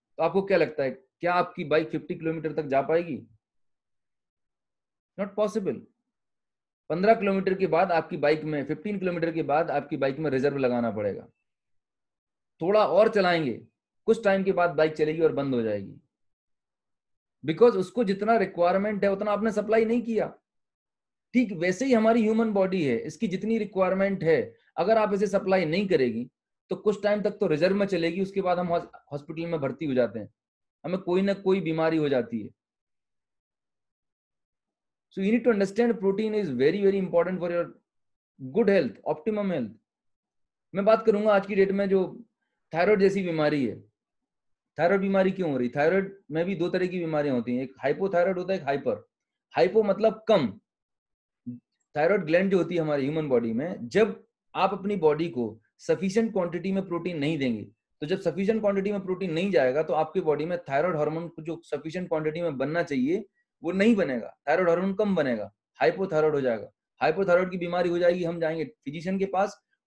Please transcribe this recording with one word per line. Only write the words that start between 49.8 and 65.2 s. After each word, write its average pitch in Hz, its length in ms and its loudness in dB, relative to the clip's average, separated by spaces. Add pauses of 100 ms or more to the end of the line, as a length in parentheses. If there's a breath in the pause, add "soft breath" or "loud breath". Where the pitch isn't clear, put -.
मतलब 208 440 0
कम। 143 320 2 (1400)
Thyroid 175 280 2
gland 180 260 2
जो 196 60 4
होती 170 180 0
है 165 60 0
हमारी 147 260 0
human 156 220 -2
body 117 240 2
में, 131 340 -6
जब 196 380 0 (300)
आप 190 180 2
अपनी 196 220 -4
body 156 340 2
को 117 320 -6 (160 soft breath)
sufficient 196 560 0
quantity 175 380 -4
में 190 160 -2
protein 170 320 -6
नहीं 151 180 0
देंगे, 120 260 -2 (380)
तो 151 60 -8
जब 190 120 -2
sufficient 196 420 -2
quantity 202 300 0
में 202 100 -4
protein 185 320 -6
नहीं 185 180 -2
जाएगा, 143 320 2
तो 160 100 -4
आपकी 156 280 -2
body 151 240 0
में 175 120 -4 (120)
thyroid 156 260 0
hormone 156 440 -4
जो 160 260 -10
sufficient 160 420 -8
quantity 156 340 -2
में 160 160 -4
बनना 151 260 -2
चाहिए, 147 420 -2 (380)
वो 160 80 -4
नहीं 202 240 4
बनेगा, 135 420 -4 (120)
thyroid 170 200 4
hormone 185 240 2
कम 202 220 0
बनेगा, 117 380 -2 (200)